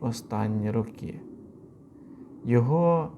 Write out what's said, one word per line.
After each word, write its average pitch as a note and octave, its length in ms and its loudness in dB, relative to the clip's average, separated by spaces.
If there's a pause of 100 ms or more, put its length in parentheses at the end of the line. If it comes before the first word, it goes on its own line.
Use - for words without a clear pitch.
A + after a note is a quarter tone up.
останні G#2+ 680 0
роки. - 480 -4 (1300)
Його D#3 720 4